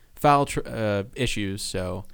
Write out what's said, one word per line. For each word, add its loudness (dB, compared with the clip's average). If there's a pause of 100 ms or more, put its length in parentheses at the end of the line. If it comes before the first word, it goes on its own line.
(140)
foul 4
tr-, -4
uh, 0 (100)
issues, -2
so. -4